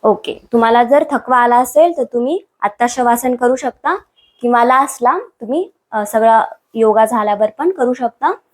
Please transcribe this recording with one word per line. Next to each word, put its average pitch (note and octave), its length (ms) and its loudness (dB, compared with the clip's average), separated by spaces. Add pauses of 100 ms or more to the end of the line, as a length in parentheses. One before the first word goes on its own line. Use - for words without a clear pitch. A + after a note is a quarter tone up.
ओके, - 500 -2
तुम्हाला A#3 320 2
जर C#4+ 260 2
थकवा B3+ 280 0
आला A#3+ 180 2
असेल D4+ 400 2
तर C4 80 -4
तुम्ही B3+ 400 -4 (160)
आत्ता G#3 280 -4
शवासन B3 460 -2
करू B3 220 0
शकता C#4 400 -6 (460)
किंवा A#3+ 220 2
लास्टला C4 540 0 (220)
तुम्ही, D4 300 -6 (200)
अ, G#3+ 160 -4
सगळा A3+ 380 2 (300)
योगा A3 300 4
झाल्यावर G#3+ 460 -2
पण D#4 200 -4
करू C4 220 -2
शकता. B3+ 400 -4 (200)